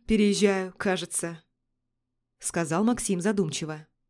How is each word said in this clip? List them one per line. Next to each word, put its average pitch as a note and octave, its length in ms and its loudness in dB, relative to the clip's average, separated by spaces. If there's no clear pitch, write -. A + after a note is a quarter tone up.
переезжаю, G3 720 2
кажется», E3+ 640 -4
сказал E3 460 -2
Максим A3 360 0
задумчиво. D#3+ 640 -2